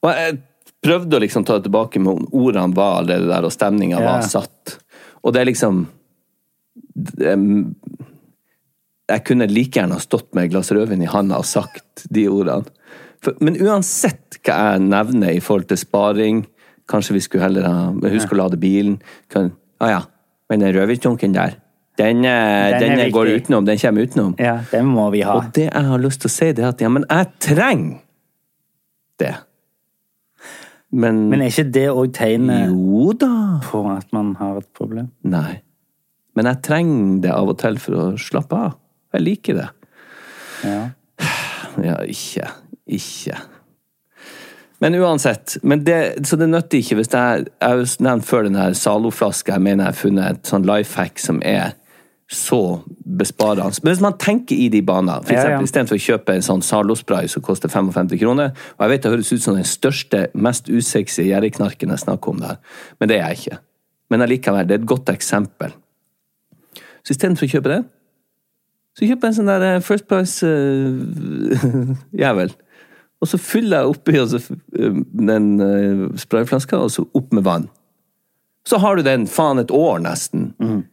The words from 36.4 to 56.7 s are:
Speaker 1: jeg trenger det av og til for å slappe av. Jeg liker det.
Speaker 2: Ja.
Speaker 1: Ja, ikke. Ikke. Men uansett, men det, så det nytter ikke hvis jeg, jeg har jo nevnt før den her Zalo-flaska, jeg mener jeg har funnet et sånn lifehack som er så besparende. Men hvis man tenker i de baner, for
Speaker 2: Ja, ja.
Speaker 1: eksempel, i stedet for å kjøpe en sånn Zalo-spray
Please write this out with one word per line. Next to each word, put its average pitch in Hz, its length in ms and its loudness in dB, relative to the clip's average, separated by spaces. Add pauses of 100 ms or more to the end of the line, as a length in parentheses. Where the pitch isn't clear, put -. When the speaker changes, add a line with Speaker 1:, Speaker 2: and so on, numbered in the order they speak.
Speaker 1:
jeg 131 160 0
trenger 139 600 2
det 90 100 2
av 98 160 0
og - 100 -2
til 110 200 -2
for - 180 -4
å 85 100 0 (140)
slappe - 360 -4
av. 214 200 -4 (380)
Jeg - 100 0
liker 196 300 -2
det. 95 140 -4 (960)
Speaker 2:
Ja. 101 180 -4 (1000)
Speaker 1:
Ja, 117 220 -2
ikke. - 460 -8 (360)
Ikke. - 520 -8 (1400)
Men 160 140 2
uansett, 160 720 0
men 143 200 4
det, 165 140 4 (300)
så 160 80 2
det 160 160 2
nytter 165 260 0
ikke 107 200 0
hvis 113 100 0
jeg, 123 400 2
jeg - 200 -2
har 123 120 2
jo 120 60 0 (180)
nevnt 123 240 2
før 117 160 2
den 98 160 0
her 92 160 2
Zalo-flaska, 107 800 -2
jeg 95 80 2
mener 98 220 2
jeg 95 80 -2
har - 80 -10
funnet 95 280 2
et - 200 -8
sånn 98 180 0
lifehack 101 500 -2
som - 240 -2
er 98 300 -2 (580)
så 90 520 -2 (240)
besparende. 98 760 -2
Men 160 120 2
hvis 180 100 0
man 202 140 0
tenker 214 400 0
i 123 100 2
de 107 160 4
baner, 92 400 0
for - 80 -2
Speaker 2:
Ja, 127 80 2
ja. 143 160 2
Speaker 1:
eksempel, 139 80 0
i 135 60 -4
stedet 127 180 0
for 104 80 0
å - 80 -2
kjøpe 107 320 0
en 92 80 0
sånn 92 220 0
Zalo-spray 104 680 0